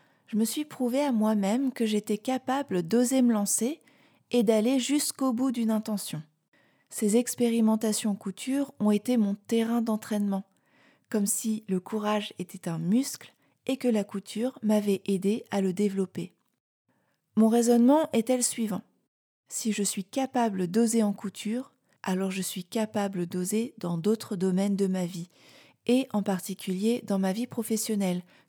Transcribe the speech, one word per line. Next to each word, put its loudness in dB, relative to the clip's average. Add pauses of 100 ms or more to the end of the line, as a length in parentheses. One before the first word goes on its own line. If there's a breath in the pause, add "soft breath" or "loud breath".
(260 soft breath)
je -4
me 2
suis -2
prouvé -2
à 2
moi-même 2
que -2
j'étais -2
capable -2
d'oser 2
me 6
lancer -2 (500 soft breath)
et 4
d'aller 4
jusqu'au -2
bout 0
d'une 0
intention. -4 (680 soft breath)
Ces 2
expérimentations 2
couture -4
ont 4
été 2
mon 2
terrain 0
d'entraînement, -2 (640 soft breath)
comme 0
si -4
le 0
courage -4
était -10
un -4
muscle -2 (320)
et -2
que -2
la 2
couture -8
m'avait 2
aidé 0
à 0
le 0
développer. -2 (1040)
Mon 6
raisonnement 6
était 2
le 0
suivant. -2 (680)
Si -4
je 0
suis -2
capable 0
d'oser 2
en 2
couture, -8 (300)
alors -2
je -4
suis -8
capable -4
d'oser -2
dans -4
d'autres -2
domaines 0
de 0
ma -2
vie, -8 (560 soft breath)
et 2
en 0
particulier -2
dans -2
ma 0
vie -6
professionnelle, -2 (260 soft breath)